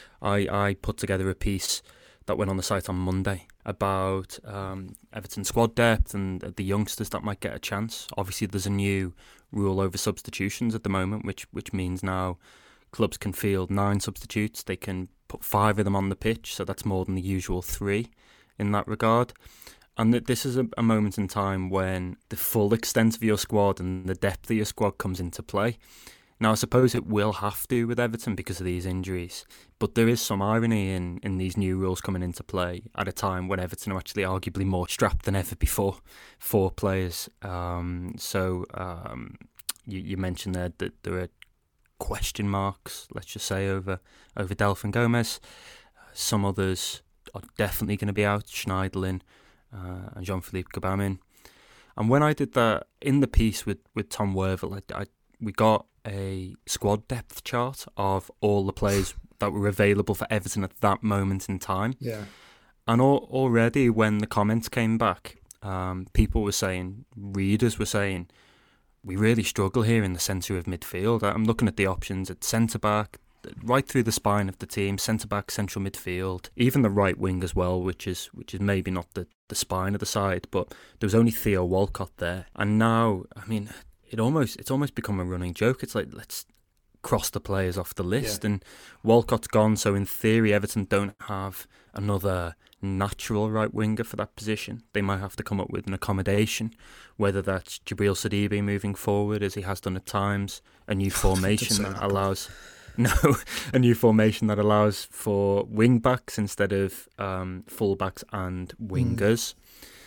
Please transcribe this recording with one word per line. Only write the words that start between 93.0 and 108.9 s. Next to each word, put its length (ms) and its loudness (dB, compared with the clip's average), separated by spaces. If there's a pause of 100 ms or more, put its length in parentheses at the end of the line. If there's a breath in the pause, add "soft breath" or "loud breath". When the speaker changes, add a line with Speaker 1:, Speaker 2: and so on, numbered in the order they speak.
Speaker 1:
right 220 0
winger 320 0
for 120 -10
that 200 -6
position. 460 -6 (120)
They 80 0
might 180 0
have 160 -8
to 60 -4
come 180 -2
up 100 -6
with 160 -6
an 80 -4
accommodation, 800 0 (440 loud breath)
whether 260 0
that's 380 -4
Jabril 360 0
Sidibe 480 0
moving 300 -2
forward, 480 0
as 120 -2
he 80 -6
has 200 -6
done 140 -2
at 100 -8
times, 560 -2 (260 soft breath)
a 60 0
new 120 2
Speaker 2:
<laughs> 0 -
I 20 0
don't 40 0
think 100 0 (380)
Speaker 1:
formation 160 0
Speaker 2:
so, 80 0
Speaker 1:
that 80 -4
Speaker 2:
Michael. 180 -2
Speaker 1:
allows 400 0 (240 loud breath)
<laughs> 220 -20
no, 140 4 (640 loud breath)
a 60 4
new 160 8
formation 520 6
that 120 2
allows 520 4
for 540 0
wing 340 6
backs 400 0
instead 340 0
of, 340 -2 (120)
um, 480 -6
full 300 0
backs 360 -6
and 460 -4
Speaker 2:
Hmm. 80 -8
Speaker 1:
wingers. 680 2 (520 loud breath)